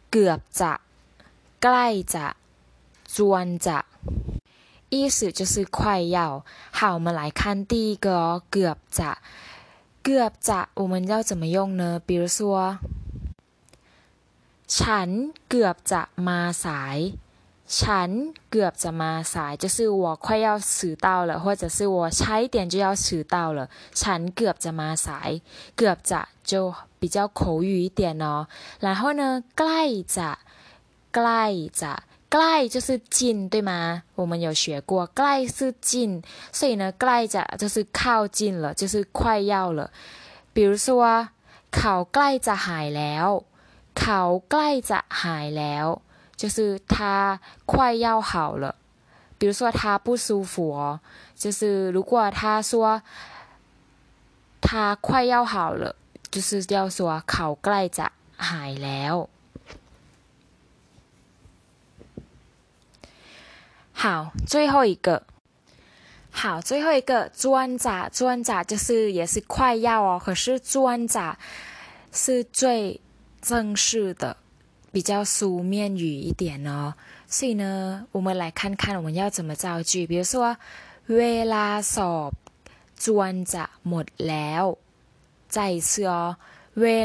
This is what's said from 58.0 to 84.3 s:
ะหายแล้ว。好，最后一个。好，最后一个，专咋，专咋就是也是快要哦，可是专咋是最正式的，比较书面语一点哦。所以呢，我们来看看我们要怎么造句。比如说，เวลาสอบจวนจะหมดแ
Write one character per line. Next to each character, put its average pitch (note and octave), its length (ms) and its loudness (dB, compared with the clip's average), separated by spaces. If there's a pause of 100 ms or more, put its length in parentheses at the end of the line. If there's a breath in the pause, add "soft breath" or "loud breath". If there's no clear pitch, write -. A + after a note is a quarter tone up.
ะ - 80 -6 (360)
ห - 20 -4 (100)
า - 100 -10
ย - 20 -8 (100)
แ C#3 60 -8
ล้ - 20 -6 (220)
ว。 F3 160 -4 (4000 loud breath)
好， D#3+ 400 -2 (140)
最 D4+ 220 4
后 C#4 160 6
一 F#3+ 100 4
个。 - 300 0 (1080 soft breath)
好， F#3+ 300 -4
最 C#4 220 0
后 D#4+ 100 4
一 C4+ 80 6
个， B3 300 2
专 C4 460 2
咋， G3+ 320 -2
专 B3 360 0
咋 F#3+ 180 0
就 G#3+ 140 -4
是 A3 340 2
也 E3+ 160 0
是 G#3 140 -2
快 B3+ 340 2
要 A3+ 260 4
哦， F#3 240 2
可 F#3+ 80 -2
是 B3 280 0
专 A#3+ 480 2
咋 F3+ 280 -2 (760 loud breath)
是 B3 320 0
最 A#3 560 0 (400)
正 A3 340 0
式 G3+ 400 0
的， - 220 -6 (560)
比 F#3 100 0
较 G3+ 220 0
书 F#3 400 0
面 G3+ 320 -2
语 E3 180 -2
一 C#3 180 -4
点 D3 320 -4
哦。 C#3+ 300 -4 (340 loud breath)
所 - 200 -2
以 A#3 60 0
呢， G3 580 -4
我 G3 80 -2
们 F#3 180 0
来 E3 140 -4
看 G3 240 -6
看 G3+ 200 -4
我 E3+ 60 -6
们 D#3 100 -4
要 F#3+ 160 0
怎 F#3 160 -6
么 D3+ 120 -6
造 E3+ 260 -4
句。 F3 240 -2
比 E3+ 100 -2
如 F3+ 60 0
说， A#3+ 340 0 (520 loud breath)
เ A3+ 100 4
ว A#3 260 2
ล A3+ 200 0
า G#3 180 -2
ส - 160 -2 (160)
อ D3+ 160 -4
บ - 20 -8 (680 soft breath)
จ - 40 -4 (100)
ว G3+ 40 6 (120)
น F#3 120 -4
จ F3+ 180 -6
ะ - 20 -4 (240)
ห E3+ 40 -2
ม - 20 -2 (100)
ด - 20 -8 (220)
แ D#3+ 40 -2